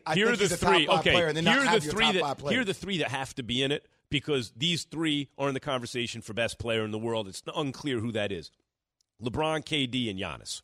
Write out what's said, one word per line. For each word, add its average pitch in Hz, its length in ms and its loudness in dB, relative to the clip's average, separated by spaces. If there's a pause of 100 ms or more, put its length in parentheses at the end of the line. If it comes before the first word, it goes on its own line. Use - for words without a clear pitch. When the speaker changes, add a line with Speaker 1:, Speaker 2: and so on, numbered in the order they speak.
Speaker 1:
"I 156 80 0
Speaker 2:
Here 202 120 4
Speaker 1:
think 240 80 4
Speaker 2:
are - 20 0
the 196 80 2
Speaker 1:
he's 170 80 2
a 170 40 -2
Speaker 2:
three. 160 300 4
Speaker 1:
top 190 100 4
five 160 40 4
Speaker 2:
Okay, 175 120 4
Speaker 1:
player," 170 140 6
and 151 100 0
then 165 80 0
Speaker 2:
here 220 120 4
Speaker 1:
not 277 60 4
Speaker 2:
are 262 80 2
Speaker 1:
have 226 100 6
Speaker 2:
the 147 60 -2
Speaker 1:
your 147 80 -2
Speaker 2:
three 220 100 2
Speaker 1:
top 220 100 4
Speaker 2:
that, 185 80 2
Speaker 1:
five 139 160 -2
players. 143 140 -2
Speaker 2:
here 247 80 2
are 240 40 0
the 190 100 -2
three 185 240 -4
that 127 120 0
have 135 240 -4
to 135 80 -6
be 120 180 -2
in 135 120 2
it, - 160 -6 (200)
because 139 460 0
these 160 300 0
three 147 520 -2
are 139 120 0
in 135 60 -2
the 131 60 -2
conversation 120 600 -4
for 113 100 -12
best 110 280 -2
player 113 240 0
in 107 80 -4
the 107 60 -4
world. 113 280 -2
It's 92 160 -12 (140)
unclear 139 420 -4
who 113 140 -4
that 104 180 -2
is. 85 220 -10 (680)
LeBron, 151 440 -2
K 143 240 -2
D, 120 220 -2
and 92 100 -6
Giannis, 69 420 -10